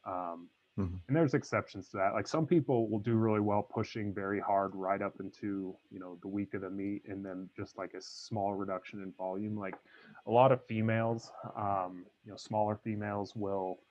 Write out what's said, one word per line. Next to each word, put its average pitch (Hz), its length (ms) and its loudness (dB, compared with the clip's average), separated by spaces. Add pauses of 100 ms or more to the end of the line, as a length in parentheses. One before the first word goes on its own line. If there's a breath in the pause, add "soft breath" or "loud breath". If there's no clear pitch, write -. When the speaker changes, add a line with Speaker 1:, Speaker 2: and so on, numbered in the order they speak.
Speaker 1:
Um, 87 420 -6 (300)
Speaker 2:
Mm-hmm. 90 180 -2 (120)
Speaker 1:
and 139 80 4
there's 160 160 6
exceptions 104 560 -2
to - 80 -8
that. 98 160 4
Like, 107 160 0
some 160 160 2
people 135 460 4
will 107 80 2
do 113 160 2
really 110 260 6
well 104 220 4
pushing 104 500 -4
very 98 260 -2
hard 98 360 2
right 95 260 0
up 98 200 -2
into, 98 540 -6 (160)
you - 80 -14
know, 90 220 -12
the 98 80 -10
week 98 240 -2
of 101 80 -4
the 95 80 -6
meet 98 400 -4
and 98 160 -6
then 92 320 -8
just, 101 220 -10
like, 90 160 -8
a 92 80 -10
small 101 500 -2
reduction 98 500 -4
in 95 100 -8
volume. 98 440 -4
Like, 95 180 -6 (520 loud breath)
a - 40 -4
lot 127 220 8
of 127 140 2
females, 113 680 2 (240)
um, 92 480 -2 (220)
you 104 40 -14
know, 95 60 -12
smaller 107 480 0
females 104 500 -2
will 98 440 -2 (120)